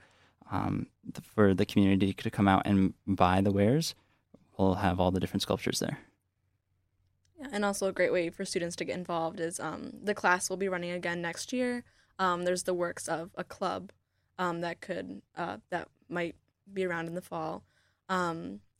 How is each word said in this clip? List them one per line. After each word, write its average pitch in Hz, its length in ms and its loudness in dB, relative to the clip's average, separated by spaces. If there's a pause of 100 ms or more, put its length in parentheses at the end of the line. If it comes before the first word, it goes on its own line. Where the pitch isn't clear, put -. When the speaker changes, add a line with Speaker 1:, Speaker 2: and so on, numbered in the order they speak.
(520)
Speaker 1:
um, 98 340 -2 (280)
th-, - 100 -12
for 101 300 6
the 98 120 2
community 98 460 4
to - 180 -4
come 98 180 4
out 95 160 6
and 95 300 4 (120)
buy 95 340 4
the 98 120 4
wares, 110 420 2 (640)
we'll 95 180 4
have 92 260 0
all 92 100 4
the 92 100 0
different 98 220 -2
sculptures - 360 -2
there. - 200 -4 (1400)
Speaker 2:
Yeah, 269 120 -10
and 208 120 0
also 202 220 0
a 190 60 0
great - 200 2
way 170 180 0
for 190 140 -8
students 170 320 -4
to 180 80 -4
get - 120 -6
involved 170 440 -4
is, 165 200 -6
um, - 320 -8 (100)
the 208 120 0
class 180 360 2
will 185 60 -4
be 190 120 -2
running 175 220 -4
again 175 320 -4
next 170 300 -8
year. 247 320 -2 (340)
Um, 180 260 2
there's 180 200 0
the 185 100 0
works 175 340 -4
of 165 280 -4
a 180 80 -6
club, 190 480 -6 (460)
um, 175 240 0
that 170 180 -6
could, 185 420 -8 (140)
uh, 175 220 -6 (120)
that - 180 -6 (200)
might 170 260 -4 (380)
be 190 120 -4
around 170 220 -4
in 170 80 -8
the 180 80 -8
fall. 160 400 -8 (460)
Um, 180 520 -2 (200)